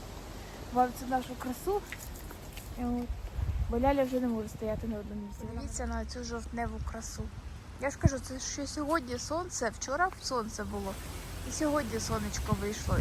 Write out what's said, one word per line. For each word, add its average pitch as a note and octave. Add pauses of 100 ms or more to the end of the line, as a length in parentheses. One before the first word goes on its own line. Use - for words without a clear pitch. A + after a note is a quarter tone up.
(720)
вам B3 (120)
цю C4
нашу B3+
красу. F4 (960)
От. A#3+ (600)
Бо A#3
Ляля C#4
вже B3+
не B3+
може A3
стояти A3
на G#3+
одному G#3
місці. G3+ (100)
Дивіться A#3+
на A3+
цю B3
жовтневу A#3 (100)
красу. A3+ (580)
Я C4+
ж -
кажу, C4+
це C4
ще -
сьогодні C#4+
сонце, D#4
вчора D4 (140)
сонце A3
було, G3 (540)
і B3+
сьогодні C#4+
сонечко G#3+
вийшло. G3+